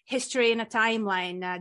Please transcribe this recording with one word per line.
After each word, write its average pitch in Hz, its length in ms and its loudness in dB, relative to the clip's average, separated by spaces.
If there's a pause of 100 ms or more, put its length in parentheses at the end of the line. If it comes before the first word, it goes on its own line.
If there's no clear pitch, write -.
history 247 460 2
in 226 80 0
a 220 60 -4
timeline, 202 760 0
uh, 180 180 -4